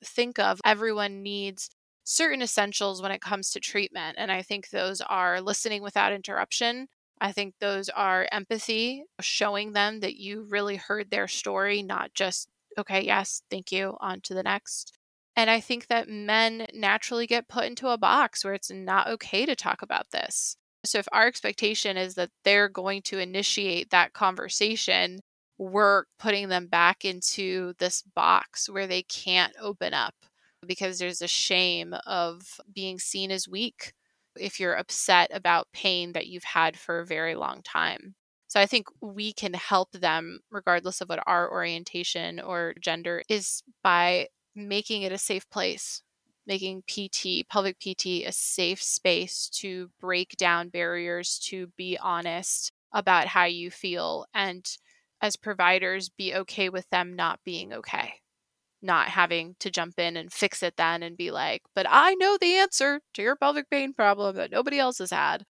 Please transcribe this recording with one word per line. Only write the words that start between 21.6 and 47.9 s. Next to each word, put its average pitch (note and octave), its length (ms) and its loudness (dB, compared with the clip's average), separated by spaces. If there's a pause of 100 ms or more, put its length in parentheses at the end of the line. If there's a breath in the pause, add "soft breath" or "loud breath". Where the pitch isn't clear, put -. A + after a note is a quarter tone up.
is F#3 180 -4
that F3+ 140 -2 (140)
they're G3+ 260 6
going G3 340 -4
to F#3+ 160 -4
initiate F#3 680 -2
that F3+ 240 4
conversation, F#3 1080 0 (380)
we're G3 460 4 (140)
putting G3+ 300 0
them F3+ 200 0
back E3+ 360 4
into F#3 720 -2
this F3+ 240 0
box F#3 680 2
where G3 180 -4
they F#3 160 0
can't - 560 0
open G#3 340 -4
up A#2+ 200 0 (520)
because F#3 320 -4
there's F3+ 240 -4
a F3 60 -4
shame F3+ 680 2 (120)
of F3 540 -4 (140)
being F#3+ 260 -8
seen F#3+ 320 -4
as F#3+ 160 -4
weak G#3 460 -6 (440)
if F#3+ 220 -8
you're F3+ 140 0
upset - 600 2
about F3 380 2
pain F3 420 -2
that E3+ 140 -6
you've F3+ 160 -14
had E3 340 0
for E3+ 220 -6
a E3+ 60 -8
very E3 300 -4
long - 260 -6
time. - 520 -4 (340)
So G#3 120 2
I G3+ 60 6
think A3 220 0 (140)
we G#3 320 -8
can F#3+ 200 -4
help F#3 380 0
them E3+ 480 -2 (100)
regardless F3+ 520 0
of F3+ 80 -8
what E3 160 -4
our F3 240 2
orientation E3+ 880 -4
or E3+ 400 -6
gender E3+ 480 -4
is - 340 -2 (220)
by F3 440 4 (280)
making G#3 460 -4
it F#3+ 100 -2
a G3 60 -4
safe F#3+ 320 -4
place, - 520 -4 (440)
making F#3+ 400 -4
P G3 220 -6
T, F3+ 360 -2
pelvic G3 360 0
P F#3 140 -8